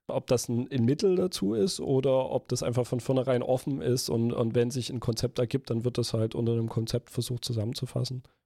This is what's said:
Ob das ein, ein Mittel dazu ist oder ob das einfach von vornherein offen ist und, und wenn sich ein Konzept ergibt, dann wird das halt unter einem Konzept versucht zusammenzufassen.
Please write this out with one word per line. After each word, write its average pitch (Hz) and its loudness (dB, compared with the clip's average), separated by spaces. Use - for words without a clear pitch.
Ob - -4
das 123 2
ein, 120 0
ein 123 2
Mittel 180 4
dazu 190 0
ist 196 2
oder 131 2
ob - -2
das 127 -2
einfach 123 0
von 123 -2
vornherein 131 2
offen 135 -2
ist 127 0
und, 117 2
und 117 0
wenn 120 2
sich 123 -4
ein 120 -6
Konzept - -2
ergibt, 127 -2
dann 117 0
wird 120 -2
das 120 0
halt 110 0
unter 117 2
einem 113 0
Konzept 113 -2
versucht 123 -4
zusammenzufassen. 123 -4